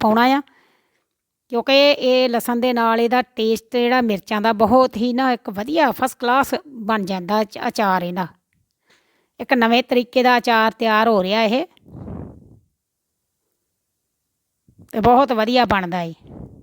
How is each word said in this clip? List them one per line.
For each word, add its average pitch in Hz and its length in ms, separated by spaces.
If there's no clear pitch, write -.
ਪਾਉਣਾ 220 220
ਆ, 269 180
ਕਿਉਂਕਿ 277 420
ਇਹ 254 380
ਲਸਣ 240 280
ਦੇ 247 160
ਨਾਲ 233 280
ਇਹਦਾ 240 220
ਟੇਸਟ 220 540
ਜਿਹੜਾ 240 240
ਮਿਰਚਾਂ 214 400
ਦਾ 226 120
ਬਹੁਤ 240 440
ਹੀ 240 160
ਨਾ 254 200
ਇੱਕ - 180
ਵਧੀਆ 262 400
ਫਸਟ - 280
ਕਲਾਸ 254 360
ਬਣ 226 380
ਜਾਂਦਾ 190 380
ਅਚ-, - 160
ਅਚਾਰ 190 340
ਇਹਦਾ। 180 240
ਇੱਕ 247 120
ਨਵੇਂ 233 300
ਤਰੀਕੇ 247 400
ਦਾ 247 160
ਅਚਾਰ 220 340
ਤਿਆਰ 220 360
ਹੋ 208 140
ਰਿਹਾ 208 200
ਇਹ 247 240
ਤੇ 226 80
ਬਹੁਤ 247 320
ਵਧੀਆ 233 320
ਬਣਦਾ 185 380
ਏ। 165 120